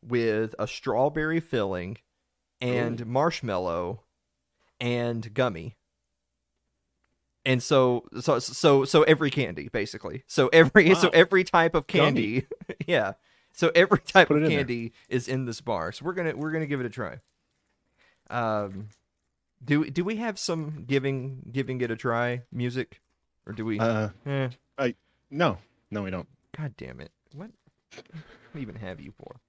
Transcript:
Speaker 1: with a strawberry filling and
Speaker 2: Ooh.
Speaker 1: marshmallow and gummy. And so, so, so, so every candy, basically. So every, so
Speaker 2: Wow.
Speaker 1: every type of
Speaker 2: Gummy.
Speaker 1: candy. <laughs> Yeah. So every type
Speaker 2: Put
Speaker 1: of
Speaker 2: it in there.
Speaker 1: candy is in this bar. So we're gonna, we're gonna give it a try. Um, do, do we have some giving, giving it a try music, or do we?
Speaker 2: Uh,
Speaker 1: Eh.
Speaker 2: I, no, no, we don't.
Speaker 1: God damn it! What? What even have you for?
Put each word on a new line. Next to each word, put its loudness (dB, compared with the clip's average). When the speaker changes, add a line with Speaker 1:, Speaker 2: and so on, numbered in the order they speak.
Speaker 1:
with 0
a -2
strawberry -2
filling -4
and -2
Speaker 2:
Ooh. -10
Speaker 1:
marshmallow -2
and -4
gummy. -4
And 2
so, 4
so, 0
so, 4
so 6
every 4
candy, -4
basically. -6
So 2
every, 8
so 4
Speaker 2:
Wow. 0
Speaker 1:
every 6
type 2
of 0
Speaker 2:
Gummy. 2
Speaker 1:
candy. -4
<laughs> -12
Yeah. 0
So 2
every 6
type 6
Speaker 2:
Put 4
Speaker 1:
of 2
Speaker 2:
it 0
in 2
there. -2
Speaker 1:
candy -6
is -2
in -4
this -10
bar. -4
So -14
we're -6
gonna, -4
we're -6
gonna -2
give -2
it -4
a -4
try. -10
Um, -4
do, 0
do -4
we -4
have -6
some -6
giving, -2
giving -4
it -2
a -2
try -2
music, -6
or -12
do -8
we? -4
Speaker 2:
Uh, 0
Speaker 1:
Eh. -4
Speaker 2:
I, -2
no, -2
no, -6
we -6
don't. -8
Speaker 1:
God -10
damn -16
it! -20
What? -18
What -12
even -12
have -12
you -16
for? -20